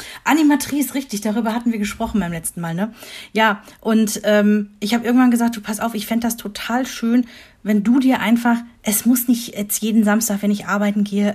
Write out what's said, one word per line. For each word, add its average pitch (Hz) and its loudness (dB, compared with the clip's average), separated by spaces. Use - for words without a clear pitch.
Animatrice, 285 2
richtig, 254 -6
darüber 220 -2
hatten 240 -2
wir 220 -2
gesprochen 214 -4
beim 170 -4
letzten 165 -8
Mal, 165 -4
ne? 214 -4
Ja, 208 2
und, 220 0
ähm, 208 4
ich 208 -2
habe 233 -2
irgendwann 247 4
gesagt, 233 2
du, 208 -10
pass 214 -8
auf, 233 -4
ich 208 -6
fänd 233 -2
das 233 -2
total 233 -6
schön, 240 0
wenn 208 2
du 240 4
dir 254 4
einfach, 233 2
es 208 -2
muss 240 2
nicht - -2
jetzt 208 -6
jeden 214 2
Samstag, 208 0
wenn 208 0
ich 202 -4
arbeiten 202 0
gehe, 202 0